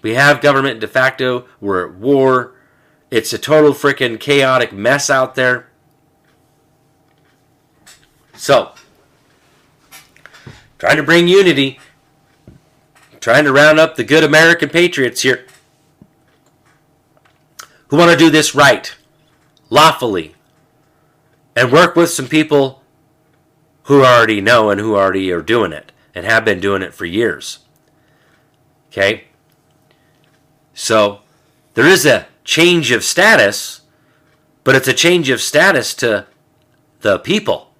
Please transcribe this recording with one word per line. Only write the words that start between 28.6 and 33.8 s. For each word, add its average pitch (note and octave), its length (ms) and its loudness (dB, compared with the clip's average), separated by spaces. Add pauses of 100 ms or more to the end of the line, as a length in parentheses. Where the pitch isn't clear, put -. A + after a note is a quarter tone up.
Okay? G#2 360 -4 (1500)
So, G#2 480 -2 (540)
there B2 120 2
is F3 200 2
a A2+ 200 0 (160)
change E3 480 0
of A2+ 140 -2
status, E3 800 -2 (840)